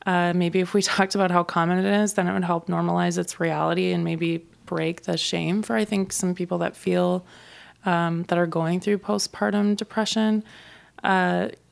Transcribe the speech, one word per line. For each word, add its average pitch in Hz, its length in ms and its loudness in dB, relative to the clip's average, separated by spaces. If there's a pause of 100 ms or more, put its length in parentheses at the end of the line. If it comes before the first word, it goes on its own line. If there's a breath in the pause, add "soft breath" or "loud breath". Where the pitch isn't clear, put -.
Uh, 175 280 2
maybe 175 260 2
if 180 140 -2
we 202 80 4
<laughs> - 120 -2
talked 190 200 0
about 190 160 2
how 175 120 4
common 175 420 2
it - 20 2 (160)
is, 208 120 0
then 180 140 0
it 185 40 0
would 190 120 0
help 170 240 -2
normalize 175 500 0
its - 220 -6
reality 165 520 0
and 170 120 0
maybe 165 400 -2 (220)
break 165 380 -4
the 170 120 -2
shame 170 460 -2
for, 226 140 -2
I 220 80 2
think, 196 280 -2
some 180 220 -2
people 180 240 -4
that 175 180 -2
feel, 180 480 0 (640 loud breath)
um, 170 380 0
that 175 120 0
are 175 100 4
going 165 340 0
through 208 180 0
postpartum 208 800 0
depression. 214 680 0 (580 loud breath)
Uh, 180 460 2 (240)